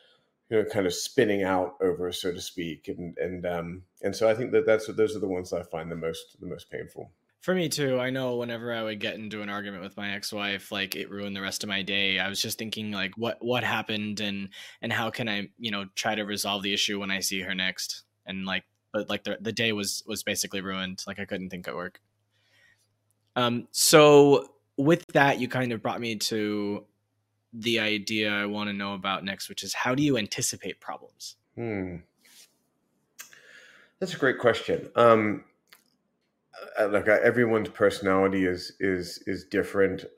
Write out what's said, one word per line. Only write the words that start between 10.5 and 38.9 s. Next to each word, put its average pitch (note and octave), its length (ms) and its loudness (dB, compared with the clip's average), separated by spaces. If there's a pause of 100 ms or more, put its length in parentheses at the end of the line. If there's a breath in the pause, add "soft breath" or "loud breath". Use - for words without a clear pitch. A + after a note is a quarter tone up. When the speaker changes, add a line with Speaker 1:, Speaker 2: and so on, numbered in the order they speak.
Speaker 2:
like, G2 240 -4
it F#2 120 -8
ruined G2+ 280 -8
the G2 40 -6
rest G2 220 -4
of G#2 60 -8
my G2 140 -2
day. G2 360 0
I F#2 100 0
was G2+ 140 -4
just A2+ 160 -6
thinking, A2 320 -8
like, F#2+ 260 -6
what, A2+ 240 -4
what A#2+ 220 0
happened G#2+ 560 -4
and, G2+ 300 -6 (340 loud breath)
and A2+ 100 -4
how A2+ 180 -2
can A#2 180 -6
I, G2+ 280 -4
you A#2 140 -6
know, G2+ 140 -4 (100)
try A2 220 -2
to G#2+ 80 -2
resolve G2 400 -4
the G2+ 100 0
issue G2+ 240 0
when G2 140 -4
I F#2+ 80 -2
see F#2+ 220 -4
her F#2 120 -6
next? - 480 -6 (240)
And, F#2+ 180 -8
like, F#2 200 -4 (280)
but, G#2 160 -4
like, G#2 140 -4
the, G2+ 180 -6
the G#2+ 120 -4
day A2+ 200 0
was, G2+ 320 -4
was G#2+ 200 -8
basically G2 380 -4
ruined. F#2+ 440 -6
Like, G2 140 -10
I G2 60 -8
couldn't F#2 240 -8
think F2+ 180 -12
at B1+ 80 -8
work. F2+ 240 -10 (1400 soft breath)
Um, A#2+ 340 0
so D3 800 10 (280)
with D#3+ 360 4
that, C#3 260 4
you B2 80 -2
kind B2+ 260 -2
of G#2+ 80 -6
brought G#2 200 -4
me A#2 160 -4
to G#2 680 -2 (640)
the A2+ 260 0
idea G#2+ 520 0
I G#2 160 0
wanna G#2 260 -4
know G2+ 220 -6
about F#2+ 300 -4
next, F#2+ 240 -8
which - 140 -10
is G2 120 -8
how B2+ 200 0
do C#3+ 80 2
you C#3 160 2
anticipate G#2 640 -6
problems? - 560 -16 (180)
Speaker 1:
Hmm. G2 420 -6 (2000 loud breath)
That's F#3 140 -4
a - 40 -10
great B2+ 200 2
question. - 560 2
Um, A2 500 6 (1300)
uh, A2 80 6
look, G2+ 220 2
I, G#2 80 8
everyone's A2+ 540 4
personality G2 760 4
is, F2+ 340 -2
is, F#2 480 -2